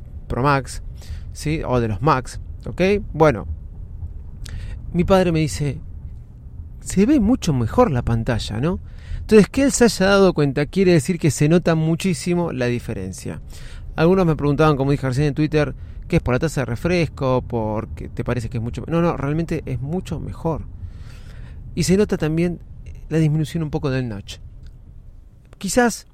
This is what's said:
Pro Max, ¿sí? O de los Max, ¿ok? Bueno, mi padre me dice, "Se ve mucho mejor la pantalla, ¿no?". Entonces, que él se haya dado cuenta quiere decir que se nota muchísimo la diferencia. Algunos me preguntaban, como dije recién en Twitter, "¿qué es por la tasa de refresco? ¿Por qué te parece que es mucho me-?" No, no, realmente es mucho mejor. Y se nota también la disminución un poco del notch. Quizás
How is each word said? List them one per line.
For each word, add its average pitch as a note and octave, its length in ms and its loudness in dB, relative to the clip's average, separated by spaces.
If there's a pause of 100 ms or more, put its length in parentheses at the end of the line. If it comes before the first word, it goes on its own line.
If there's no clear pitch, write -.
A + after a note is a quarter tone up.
(280)
Pro A#2+ 160 -2
Max, C#3 400 0 (500)
¿sí? D3+ 320 -4
O B2+ 140 2
de A#2 80 2
los G#2 140 -2
Max, C3 380 0 (260)
¿ok? A#2 160 -6 (300)
Bueno, C#3+ 360 4 (1500)
mi E3+ 120 2
padre F#3 260 6
me D#3+ 80 2
dice, D3 400 -2 (1040)
"Se - 240 2
ve D4 140 6
mucho G#3 340 2
mejor C3+ 380 4
la B2 100 2
pantalla, A2+ 580 0
¿no?". E3+ 200 0 (420)
Entonces, G#3+ 280 8
que C4+ 140 2
él C4+ 80 4
se - 140 6
haya F#3+ 220 4
dado G3 260 8
cuenta C#3+ 320 2
quiere F3+ 260 4
decir E3+ 260 4
que D#3+ 140 4
se D3+ 160 2
nota E3 280 4
muchísimo E3+ 760 0
la B2 140 -2
diferencia. G2 760 -6 (540)
Algunos F3+ 300 4
me D#3+ 100 4
preguntaban, D3 400 4
como C3+ 160 0
dije C3+ 160 0
recién C3 200 2
en C#3 60 0
Twitter, D3 420 0 (320)
"¿qué E3+ 100 2
es - 40 4
por - 120 0
la B2+ 60 2
tasa D3+ 220 0
de A#2+ 40 -2
refresco? C3+ 760 0
¿Por A2 480 -4
qué - 200 -10
te - 140 -6
parece A#2+ 260 -4
que - 80 -6
es A2+ 60 -4
mucho A#2 180 -6
me-?" - 100 -8
No, E3 100 2
no, E3 140 2
realmente D#3 500 -4
es C3 140 -6
mucho D3+ 400 -6
mejor. D3+ 440 -6 (1120)
Y E3+ 80 0
se F#3 140 4
nota G3+ 200 2
también E3+ 420 0 (500)
la D3+ 80 0
disminución D#3 460 2
un D3+ 60 -4
poco C#3 200 -2
del C3 200 -2
notch. G2+ 300 -10 (1160)
Quizás A#3 560 0